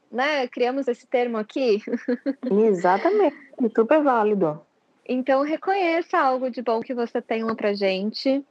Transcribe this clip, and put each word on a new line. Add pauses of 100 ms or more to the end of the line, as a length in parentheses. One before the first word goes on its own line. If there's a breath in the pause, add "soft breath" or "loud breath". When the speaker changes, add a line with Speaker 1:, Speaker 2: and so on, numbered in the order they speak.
(120)
Speaker 1:
né?
Criamos
esse
termo
aqui. (340)
<laughs>
Speaker 2:
Exatamente, (400)
super
válido. (480)
Speaker 1:
Então,
reconheça
algo
de
bom
que
você
tem
lá
pra
gente.